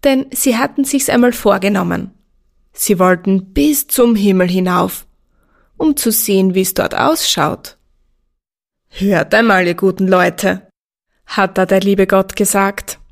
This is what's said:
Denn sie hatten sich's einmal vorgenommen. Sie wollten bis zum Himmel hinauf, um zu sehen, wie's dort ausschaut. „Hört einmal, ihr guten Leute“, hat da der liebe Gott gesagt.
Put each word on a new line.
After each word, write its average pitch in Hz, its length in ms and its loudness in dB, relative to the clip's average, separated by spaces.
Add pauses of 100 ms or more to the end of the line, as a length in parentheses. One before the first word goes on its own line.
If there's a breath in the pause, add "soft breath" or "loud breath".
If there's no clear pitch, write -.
Denn 269 280 2
sie 240 260 0
hatten 277 280 -2
sich's 269 240 -2
einmal 240 240 2
vorgenommen. 196 800 -2 (600)
Sie - 280 -2
wollten 185 540 0
bis 285 340 0
zum 240 280 2
Himmel 190 320 2
hinauf, 180 580 -2 (720)
um 302 200 0
zu 226 140 -2
sehen, 190 440 0
wie's 190 180 -2
dort - 220 -4
ausschaut. - 840 -2 (1080)
„Hört - 460 -2
einmal, 208 340 2
ihr 175 80 -2
guten 185 320 0
Leute“, 185 600 0 (580)
hat - 320 -4
da 185 80 2
der 190 160 2
liebe 196 260 2
Gott 190 280 0
gesagt. 196 640 -4 (120)